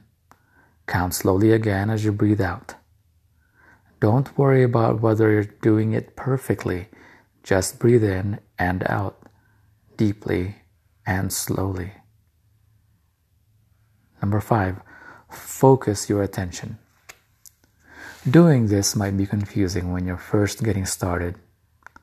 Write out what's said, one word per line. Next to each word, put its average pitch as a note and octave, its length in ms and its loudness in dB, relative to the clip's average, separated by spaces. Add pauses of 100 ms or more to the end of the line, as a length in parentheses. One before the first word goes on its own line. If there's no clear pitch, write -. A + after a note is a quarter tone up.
(840)
Count F2+ 300 -2
slowly G2+ 360 2
again G#2+ 380 0
as G#2+ 160 -4
you G#2+ 60 0
breathe G#2 300 0
out. F2+ 340 -8 (1200)
Don't B2 380 2
worry C3+ 240 4
about A#2+ 400 2
whether A2 300 4
you're G#2 120 2 (180)
doing A2 320 2
it - 220 -6
perfectly. G2+ 720 -4 (540)
Just - 360 -2
breathe A#2+ 240 4
in G2+ 360 -4 (200)
and F2+ 280 -2
out, G2+ 300 -4 (800)
deeply G2+ 580 -2 (500)
and G2 280 -4
slowly. F#2+ 600 -6 (2250)
Number G2+ 180 0
five, G2 400 0 (500)
focus - 800 2
your G#2 140 0
attention. G2 560 -8 (1500)
Doing C#3+ 380 6
this G2+ 280 0
might G2+ 220 0
be G2 80 0
confusing F#2+ 640 -2
when F2+ 140 -4
you're F2+ 120 -4
first G#2 460 -2
getting G2 220 -2
started. F2 500 -4 (680)